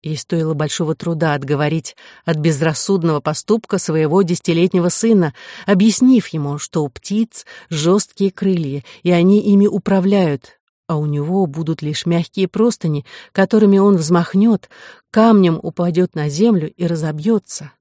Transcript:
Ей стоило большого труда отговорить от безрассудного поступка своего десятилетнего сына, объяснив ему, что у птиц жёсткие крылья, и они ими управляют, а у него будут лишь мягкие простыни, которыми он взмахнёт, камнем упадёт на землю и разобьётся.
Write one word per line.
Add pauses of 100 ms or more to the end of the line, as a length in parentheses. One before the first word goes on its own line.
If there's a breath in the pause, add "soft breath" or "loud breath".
Ей
стоило
большого
труда
отговорить (280 loud breath)
от
безрассудного
поступка
своего
десятилетнего
сына, (320 loud breath)
объяснив
ему,
что
у
птиц (260 loud breath)
жёсткие
крылья, (180 loud breath)
и
они
ими
управляют, (260)
а
у
него
будут
лишь
мягкие
простыни, (280 loud breath)
которыми
он
взмахнёт, (400 loud breath)
камнем
упадёт
на
землю
и
разобьётся.